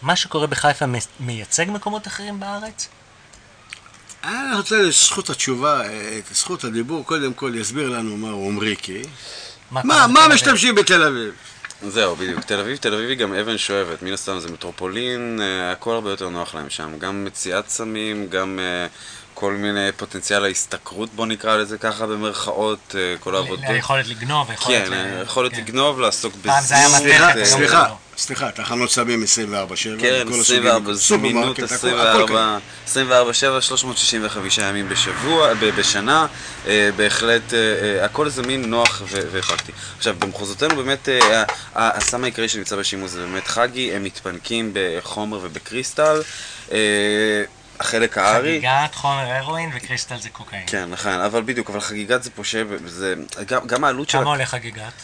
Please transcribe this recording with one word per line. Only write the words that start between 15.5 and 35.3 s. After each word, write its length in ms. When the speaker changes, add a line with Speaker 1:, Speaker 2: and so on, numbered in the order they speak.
Speaker 3:
הכל 220
הרבה 160
יותר 180
נוח 260
להם 160
שם. 280
גם 260
מציאת 440
סמים, 640
גם, 320
אה, 240
כל 180
מיני 440
פוטנציאל 480
ההשתכרות, 680
בוא 120
נקרא 300
לזה 220
ככה 280
במרכאות, 920
אה, 220
כל 100
Speaker 1:
ל-, 40
Speaker 3:
העבודות. 340
Speaker 1:
היכולת 400
לגנוב, 420
היכולת 340
Speaker 3:
כן, 60
Speaker 1:
ל-, 280
Speaker 3:
היכולת 340
Speaker 1:
כן. 60
Speaker 3:
לגנוב, 420
לעסוק 420
Speaker 1:
פעם 220
זה 120
היה 120
Speaker 3:
בזנות, 140
Speaker 1:
מתכת, 120
Speaker 2:
סליחה, 140
Speaker 3:
אה, 60
Speaker 1:
היום 120
Speaker 2:
סליחה, 420
Speaker 1:
לא. 60
Speaker 2:
סליחה, 340
תחנות 400
סמים 320
עשרים 300
וארבע 240
שבע, 240
Speaker 3:
כן, 280
Speaker 2:
מכל 120
Speaker 3:
עשרים 240
וארבע, 280
Speaker 2:
הסוגים, 400
Speaker 3:
זמינות 240
Speaker 2:
סופרמרקט, 60
הכל, 120
הכל 0
Speaker 3:
עשרים 200
וארבע, 320
Speaker 2:
קיים. 340
Speaker 3:
עשרים 240
וארבע 220
שבע, 280
שלוש 240
מאות 140
שישים 260
וחמישה 380
ימים 260
בשבוע, 680